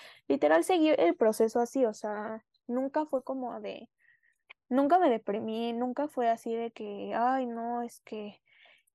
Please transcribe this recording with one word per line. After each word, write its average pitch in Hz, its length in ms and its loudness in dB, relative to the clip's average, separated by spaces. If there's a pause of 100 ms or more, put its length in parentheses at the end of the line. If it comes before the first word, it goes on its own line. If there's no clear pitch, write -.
(280)
literal, 302 360 4
seguí 320 260 4
el - 260 4
proceso 226 440 2
así, 240 260 0
o 214 80 0
sea, 214 500 -8 (240)
nunca 269 380 -2
fue 262 180 -4
como 254 380 -8
de, 196 280 -12 (800)
nunca 277 300 4
me 330 100 6
deprimí, 226 640 -2
nunca 247 340 -4
fue 240 220 -2
así 226 260 -2
de 233 160 -6
que, 202 440 -10
"Ay, 254 320 0
no, 233 360 -6
es - 180 -14
que, 208 400 -14 (540)